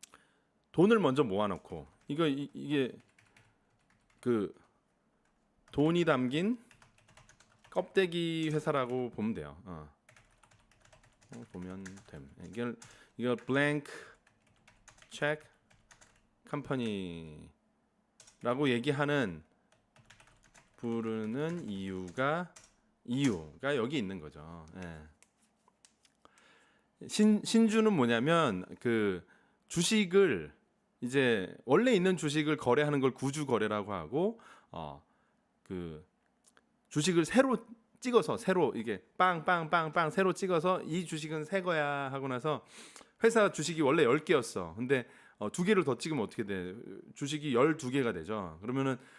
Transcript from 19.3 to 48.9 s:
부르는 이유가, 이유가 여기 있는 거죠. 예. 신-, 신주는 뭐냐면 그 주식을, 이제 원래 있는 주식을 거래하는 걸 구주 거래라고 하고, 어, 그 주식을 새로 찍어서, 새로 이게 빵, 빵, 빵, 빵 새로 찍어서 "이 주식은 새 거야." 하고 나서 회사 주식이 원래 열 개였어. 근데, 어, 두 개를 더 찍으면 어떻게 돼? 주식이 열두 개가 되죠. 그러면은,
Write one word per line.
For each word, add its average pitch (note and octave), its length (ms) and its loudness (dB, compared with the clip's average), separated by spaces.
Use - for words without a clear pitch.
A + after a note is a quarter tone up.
부르는 A#2 920 -4
이유가, G2 840 -4
이유가 A#2+ 680 -2
여기 C3 220 -2
있는 F#2 220 -4
거죠. D#2 460 -16
예. E2 160 -12
신-, G#3+ 360 4
신주는 A3 480 4
뭐냐면 B2 760 2
그 G#2 460 0
주식을, E3+ 840 2
이제 A#2+ 540 2
원래 A3 280 6
있는 F#3 240 4
주식을 D3+ 400 0
거래하는 D3 420 2
걸 C3 140 2
구주 C#3+ 320 -4
거래라고 G#2 480 -2
하고, C#3 460 -4
어, D2+ 320 -12
그 E2 420 -10
주식을 E3 360 2
새로 B3+ 400 2
찍어서, A#3 380 2
새로 F3+ 380 2
이게 G#2+ 280 -4
빵, F3+ 280 2
빵, E3+ 240 0
빵, D#3+ 220 2
빵 E3 200 2
새로 F#3 220 2
찍어서 F#3 500 0
"이 E3+ 220 -4
주식은 D#3 400 -6
새 F#3+ 160 -4
거야." C#3+ 500 -2
하고 C3+ 160 -6
나서 C3 360 -2
회사 A3+ 280 6
주식이 D#3+ 300 -4
원래 D3+ 220 6
열 B2+ 200 6
개였어. G#2+ 520 0
근데, B2 320 0
어, G#2 120 -6
두 F3+ 120 -4
개를 F#3+ 200 4
더 C3+ 140 0
찍으면 D3+ 260 -4
어떻게 G#2+ 200 -6
돼? F#2+ 320 -6
주식이 D3 400 -4
열두 C#3 340 4
개가 B2 240 0
되죠. F2 480 -6
그러면은, C3 360 -2